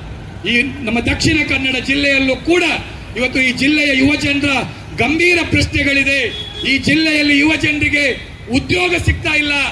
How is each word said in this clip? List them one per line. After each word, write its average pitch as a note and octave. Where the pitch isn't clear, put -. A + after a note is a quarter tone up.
ಈ A#3+
ನಮ್ಮ B3
ದಕ್ಷಿಣ D#4
ಕನ್ನಡ C4
ಜಿಲ್ಲೆಯಲ್ಲೂ C4+
ಕೂಡ E4+
ಇವತ್ತು B3+
ಈ B3+
ಜಿಲ್ಲೆಯ C#4+
ಯುವ C#4
ಜನರ C#4+
ಗಂಭೀರ E4
ಪ್ರಶ್ನೆಗಳಿದೆ. C#4
ಈ C4+
ಜಿಲ್ಲೆಯಲ್ಲಿ D4
ಯುವ D#4
ಜನರಿಗೆ D4
ಉದ್ಯೋಗ F4
ಸಿಗ್ತಾ D#4+
ಇಲ್ಲ, D4+